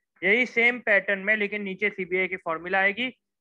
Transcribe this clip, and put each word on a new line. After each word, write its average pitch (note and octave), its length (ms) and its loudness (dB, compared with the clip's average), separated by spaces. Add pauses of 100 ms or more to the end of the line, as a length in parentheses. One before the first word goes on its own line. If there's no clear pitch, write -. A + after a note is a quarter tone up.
(220)
यही G#3+ 240 4
same A#3+ 340 2
pattern G3+ 400 2
में, G#3 160 0
लेकिन G#3 260 -2
नीचे G3 280 -4
सीबीआई F#3 380 -2
की F3+ 100 -8
formula F3 420 -4
आएगी। G3+ 320 0 (300)